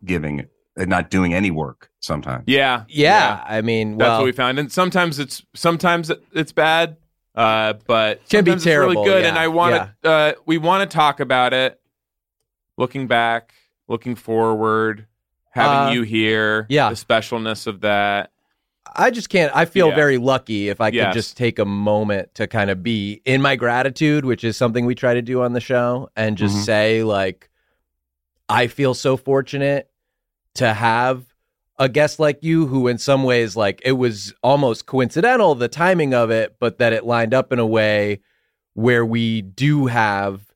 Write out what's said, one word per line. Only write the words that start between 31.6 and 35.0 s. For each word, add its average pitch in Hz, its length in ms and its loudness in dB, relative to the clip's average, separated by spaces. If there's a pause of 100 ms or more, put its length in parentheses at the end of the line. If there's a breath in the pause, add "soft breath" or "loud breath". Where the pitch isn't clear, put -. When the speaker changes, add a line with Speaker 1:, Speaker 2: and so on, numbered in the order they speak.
Speaker 3:
a 135 100 2
guest 147 300 0
like 147 240 0
you 160 240 2
who 127 200 0
in 120 100 0
some 135 260 0
ways, 120 340 0
like, 101 260 0
it 131 100 0
was 110 480 -4
almost 131 440 0
coincidental, 165 720 2